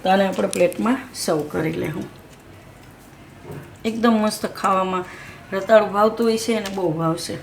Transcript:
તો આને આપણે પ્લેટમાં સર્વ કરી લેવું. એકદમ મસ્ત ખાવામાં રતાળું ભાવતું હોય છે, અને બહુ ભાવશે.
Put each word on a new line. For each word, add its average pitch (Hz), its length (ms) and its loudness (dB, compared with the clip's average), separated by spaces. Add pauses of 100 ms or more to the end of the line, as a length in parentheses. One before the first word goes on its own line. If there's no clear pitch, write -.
તો 185 60 0
આને 196 180 6
આપણે 196 200 -2
પ્લેટમાં 208 500 2 (160)
સર્વ 160 340 -2
કરી 160 240 -2
લેવું. 143 360 -6 (1800)
એકદમ 226 360 2
મસ્ત 214 240 -2
ખાવામાં 185 600 0 (460)
રતાળું 202 400 4
ભાવતું 214 340 2
હોય 226 120 2
છે, 220 200 0
અને 202 120 -4
બહુ 185 240 -2
ભાવશે. 165 500 -2